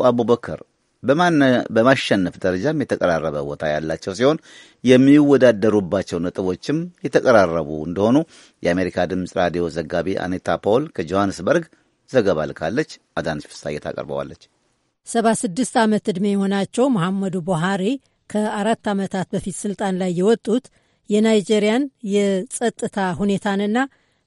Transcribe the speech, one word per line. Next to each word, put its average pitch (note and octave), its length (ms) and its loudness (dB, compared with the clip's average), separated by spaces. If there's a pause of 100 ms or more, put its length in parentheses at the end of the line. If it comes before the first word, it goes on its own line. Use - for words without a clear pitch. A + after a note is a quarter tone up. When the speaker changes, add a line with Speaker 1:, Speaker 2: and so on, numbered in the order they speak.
Speaker 1:
አቡበከር A#2+ 560 2 (1120)
በማሸነፍ A2+ 680 2
ደረጃም G2 400 -2
የተቀራረበ D#2+ 640 -2
ቦታ C#2+ 240 -8
ያላቸው D#2+ 480 -4
ሲሆን C#3 220 2 (460)
የሚወዳደሩባቸው A#2 1400 4
ነጥቦችም F#2 580 -4 (260)
የተቀራረቡ F#2 680 2 (140)
እንደሆኑ G2 340 2 (460)
የአሜሪካ F2 440 0
ድምፅ F2+ 280 -6
ራዲዮ F2 340 0
ዘጋቢ E2 480 -4
አኒታ F2+ 420 -4
ፖል A#2+ 340 2
ከጆሃንስበርግ G2 720 -2 (440)
ዘገባ F#2+ 360 2
ልካለች። E2+ 460 -6 (240)
አዳነች D#2 320 -6
ፍስሐዬ D2+ 320 -10
ታቀርበዋለች። C#2+ 600 -10 (680)
Speaker 2:
ሰባ A3+ 280 0
ስድስት A#3+ 420 -4
ዓመት G#3+ 300 2
ዕድሜ G3 200 -2
የሆናቸው G3 640 0
መሐመዱ F#3+ 520 -2
ቡሃሪ F#3 420 -2 (460)
ከአራት G#3+ 580 -2
ዓመታት G3 420 -4
በፊት F#3+ 260 -6
ስልጣን G3 400 -4
ላይ F#3 180 -2
የወጡት G#3+ 520 0 (440)
የናይጄሪያን G#3+ 720 2 (260)
የጸጥታ G3+ 880 -2 (140)
ሁኔታንና G3+ 640 -2 (500)